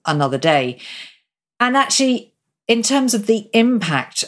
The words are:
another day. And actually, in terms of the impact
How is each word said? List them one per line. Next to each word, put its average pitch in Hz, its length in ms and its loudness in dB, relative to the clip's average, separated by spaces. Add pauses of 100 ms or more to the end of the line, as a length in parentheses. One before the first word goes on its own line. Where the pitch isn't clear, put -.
another 147 340 0
day. 135 400 0 (800)
And 247 180 0
actually, 262 580 0 (340)
in 226 140 0
terms 262 320 0
of 214 120 -2
the 220 280 0
impact 214 720 0